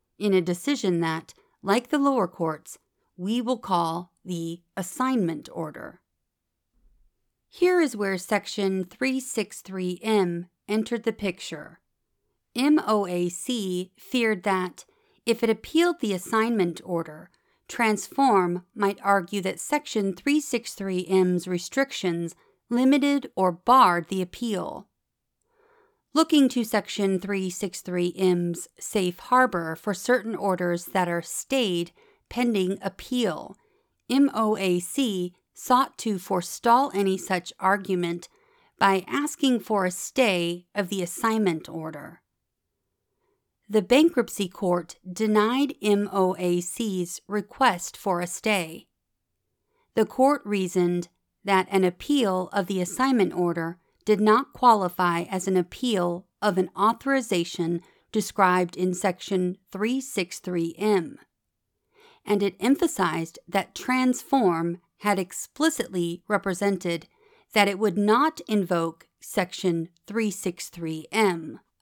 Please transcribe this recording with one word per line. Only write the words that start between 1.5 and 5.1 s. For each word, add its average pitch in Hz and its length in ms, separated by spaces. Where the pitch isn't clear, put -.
like 214 280
the 302 100
lower 269 280
courts, 160 520
we 214 240
will 240 180
call 170 540
the 170 380
assignment 196 760